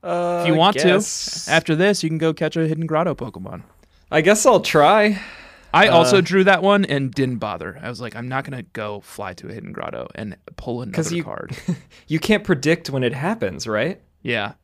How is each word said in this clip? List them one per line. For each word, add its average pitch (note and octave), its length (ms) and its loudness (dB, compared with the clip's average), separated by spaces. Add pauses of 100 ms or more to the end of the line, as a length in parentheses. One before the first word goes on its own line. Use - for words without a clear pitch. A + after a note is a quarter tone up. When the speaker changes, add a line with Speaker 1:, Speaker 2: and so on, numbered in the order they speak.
Speaker 1:
Uh, F3 400 -4
Speaker 2:
If E3+ 60 0
you D#3+ 80 4
want F3+ 200 6
Speaker 1:
guess. F3+ 680 0
Speaker 2:
to, - 60 -2
after E3 240 2
this, F#3+ 280 2
you D#3+ 60 -2
can D#3+ 80 -4
go D#3+ 160 0
catch D#3 240 -4
a D#3+ 100 0
hidden D#3+ 200 -4
grotto D#3 280 -2
Pokemon. F#2+ 460 -12 (500)
Speaker 1:
I D3+ 100 4
guess G#3 240 4
I'll A#3 140 8
try. F#3+ 580 4 (560)
Speaker 2:
I G3 140 6
also F3+ 300 6
Speaker 1:
Uh, F#3 40 6
Speaker 2:
drew F#3+ 220 2
that F#3 180 4
one G3+ 240 4
and C#3 260 -2
didn't B2+ 260 -2
bother. F#2+ 440 -8
I - 80 -10
was A2+ 120 -12
like, A2+ 140 -12
"I'm A#2 120 -10
not C3 160 -6
gonna C3 200 -10
go G#2 360 -10
fly G2 360 -12
to - 140 -18
a - 40 -12
hidden A2 180 -14
grotto - 420 -10
and G#2 220 -10 (220)
pull B2 300 -8
Speaker 1:
'Cause E3 200 -4
Speaker 2:
another E3+ 80 -4
Speaker 1:
you, E3+ 80 -6
Speaker 2:
card." - 320 -12 (260)
Speaker 1:
<laughs> - 260 -20
you D#3+ 120 -2
can't G#3 240 0
predict E3 460 0
when C3+ 140 -4
it A#2+ 100 0
happens, D3 520 -6
right? A2 360 -4 (200)
Speaker 2:
Yeah. A2 320 -4 (100)